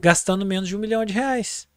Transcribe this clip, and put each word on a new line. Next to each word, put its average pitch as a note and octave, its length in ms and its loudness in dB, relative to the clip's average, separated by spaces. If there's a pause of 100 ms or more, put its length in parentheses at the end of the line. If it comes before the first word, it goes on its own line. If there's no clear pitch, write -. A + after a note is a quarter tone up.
gastando F#3 440 4
menos F#3+ 240 -2
de F#3+ 80 -6
um G#3 40 -6
milhão A3 240 0
de G3+ 80 -4
reais B3 640 -4